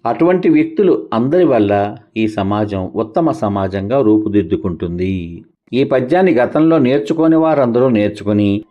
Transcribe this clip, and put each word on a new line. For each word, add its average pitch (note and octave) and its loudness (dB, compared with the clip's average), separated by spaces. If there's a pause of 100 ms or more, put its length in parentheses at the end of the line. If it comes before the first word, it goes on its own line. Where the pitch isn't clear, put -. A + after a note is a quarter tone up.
(100)
అటువంటి F3+ 2
వ్యక్తులు D#3+ 2 (240)
అందరి D3+ 2
వల్ల G#2 2 (440)
ఈ A2 -2 (140)
సమాజం G2+ -2 (200)
ఉత్తమ D#3+ -2 (120)
సమాజంగా G2 -2 (100)
రూపుదిద్దుకుంటుంది. F#2+ 0 (580)
ఈ B2+ 0
పద్యాన్ని D#3 2
గతంలో D#3 2
నేర్చుకోని D3+ 2
వారందరూ C3 2
నేర్చుకుని G#2 0 (220)